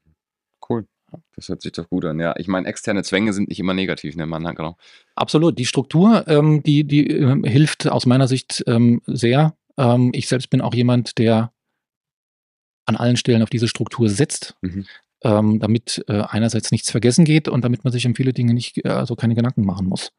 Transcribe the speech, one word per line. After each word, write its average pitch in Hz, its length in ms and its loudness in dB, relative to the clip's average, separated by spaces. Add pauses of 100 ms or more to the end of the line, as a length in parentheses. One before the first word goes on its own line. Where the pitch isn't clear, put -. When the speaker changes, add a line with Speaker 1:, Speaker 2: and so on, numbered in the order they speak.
(1400)
Speaker 1:
Das - 140 -16
hört 90 120 -8
sich 85 100 -10
doch - 180 -10
gut 90 160 -2
an, 80 140 -4
ja. 85 180 -2
Ich 87 100 -10
meine, 92 200 -2
externe 104 360 -4
Zwänge 101 300 -2
sind 98 160 -4
nicht 87 100 -10
immer 92 140 -4
negativ, 87 420 -6
ne, 82 100 -6
man, 80 180 -6 (120)
genau. 80 220 -10 (380)
Speaker 2:
Absolut. 156 440 0
Die 127 60 -4
Struktur, 180 640 2
ähm, 151 360 4
die, 147 220 4
die, 143 220 2
ähm, 143 360 2
hilft 147 440 2
aus 131 180 0
meiner 131 220 4
Sicht, - 400 -6
ähm, 120 380 4
sehr. 139 500 2 (220)
Ähm, 123 360 4
ich 117 140 -4
selbst 127 220 -2
bin 131 120 2
auch 117 120 -4
jemand, 123 440 0
der 113 340 2 (1300)
an 113 100 -2
allen 120 220 2
Stellen 117 260 2
auf 107 60 0
diese 117 180 0
Struktur 110 420 -2
setzt, - 520 -2
Speaker 1:
Mhm. 92 240 -8 (380)
Speaker 2:
ähm, 107 360 4
damit, 110 480 -2
äh, 104 200 -2
einerseits 113 440 -2
nichts - 200 -2
vergessen 120 340 4
geht 151 220 2
und 127 160 0
damit 120 200 -2
man 123 100 -2
sich 123 140 -4
um 120 80 0
viele 131 180 -2
Dinge 120 200 0
nicht, - 300 -4
äh, - 60 -4
also 127 260 -4
keine 117 200 0
Gedanken 117 300 0
machen 95 220 -2
muss. 92 320 -6